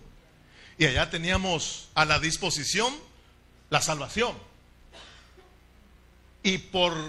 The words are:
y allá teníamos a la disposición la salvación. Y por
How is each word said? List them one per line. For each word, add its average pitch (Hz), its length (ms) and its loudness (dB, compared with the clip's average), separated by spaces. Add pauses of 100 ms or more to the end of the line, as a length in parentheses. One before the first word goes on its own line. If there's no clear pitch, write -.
(760)
y 160 80 4
allá 147 240 2
teníamos 180 840 -2
a 151 120 4
la 151 140 4
disposición 160 760 -2 (720)
la 147 120 2
salvación. 156 560 -2 (2000)
Y 190 160 2
por 175 360 0 (140)